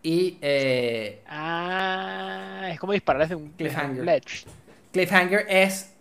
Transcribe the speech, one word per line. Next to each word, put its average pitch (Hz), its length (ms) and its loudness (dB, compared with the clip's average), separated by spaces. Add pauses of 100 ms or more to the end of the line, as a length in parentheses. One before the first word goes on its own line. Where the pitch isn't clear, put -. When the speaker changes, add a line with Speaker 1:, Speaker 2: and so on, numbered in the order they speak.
Speaker 1:
y, 170 380 0
eh, 123 840 0
Speaker 2:
Ah, 190 1400 -6
es 160 80 -10
como 190 140 -2
disparar 156 300 2
desde 170 120 0
un, 151 220 -12
desde 165 80 -6
un 147 80 -4
Speaker 1:
Cliffhanger. 139 320 -4
Speaker 2:
ledge. - 400 0 (480)
Speaker 1:
Cliffhanger 180 560 4
es, 190 520 2